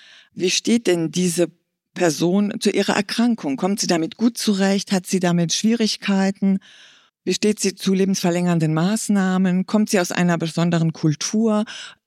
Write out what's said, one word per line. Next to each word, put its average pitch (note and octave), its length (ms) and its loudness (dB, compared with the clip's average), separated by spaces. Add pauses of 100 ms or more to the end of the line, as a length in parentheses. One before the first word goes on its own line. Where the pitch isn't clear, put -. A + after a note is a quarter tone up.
(340)
wie F3+ 160 -2
steht A#3 380 0
denn E3+ 240 0
diese F3 380 0 (440)
Person F3+ 640 0
zu - 120 0
ihrer - 240 0
Erkrankung? A3 600 -2
Kommt G3 240 -2
sie - 80 -4
damit D#3+ 300 -2
gut A#3 200 0
zurecht? G3 540 0
Hat F#3 160 -2
sie F#3 140 -2
damit F3 320 2
Schwierigkeiten? G3 1080 0 (640)
Wie F#3 100 -2
steht - 280 0
sie G3 120 -2
zu - 200 -2
lebensverlängernden F3 800 0
Maßnahmen? F#3 920 0
Kommt G#3+ 260 0
sie F#3+ 100 2
aus F3 100 -4
einer F3 260 2
besonderen E3 540 0
Kultur, G#3 720 0 (440)